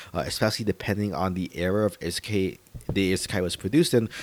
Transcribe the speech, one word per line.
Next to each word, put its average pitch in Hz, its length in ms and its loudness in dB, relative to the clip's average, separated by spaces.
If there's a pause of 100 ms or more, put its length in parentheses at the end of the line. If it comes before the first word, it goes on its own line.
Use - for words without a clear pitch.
(120)
uh, 87 140 -2
especially 110 400 0
depending 101 480 0
on 92 180 0
the 90 220 -4
era 95 320 2
of 95 140 -4
isekai 95 580 -2 (340)
the 95 220 4
isekai 95 260 -2
was 90 160 0
produced 135 380 2
in, 113 160 4 (120)